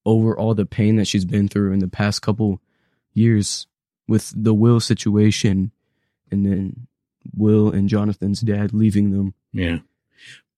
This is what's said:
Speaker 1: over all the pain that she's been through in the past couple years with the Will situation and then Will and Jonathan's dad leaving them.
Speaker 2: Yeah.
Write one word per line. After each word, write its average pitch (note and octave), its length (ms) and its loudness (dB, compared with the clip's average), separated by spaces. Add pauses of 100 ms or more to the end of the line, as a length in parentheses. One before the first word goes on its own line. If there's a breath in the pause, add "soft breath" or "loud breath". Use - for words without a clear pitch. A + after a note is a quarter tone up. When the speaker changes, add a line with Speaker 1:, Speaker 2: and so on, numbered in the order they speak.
Speaker 1:
over A2+ 320 2
all A2 180 0
the G2+ 120 0
pain G#2+ 300 2
that G#2 100 0
she's G2 180 0
been G2 240 0
through G2+ 240 -2
in G2 60 0
the F#2 100 -2
past G#2 320 -4
couple G#2 400 -2 (540)
years G#2+ 520 0 (400)
with A2 300 -2
the A2 180 0
Will A2+ 260 4
situation G#2 920 0 (600)
and G2 140 -2
then G2 420 -4 (480)
Will G#2+ 360 4
and G2 180 0
Jonathan's G2+ 520 -2
dad G#2 340 -2
leaving G#2 360 2
them. G2 240 -2 (180)
Speaker 2:
Yeah. E2+ 260 -4 (800 loud breath)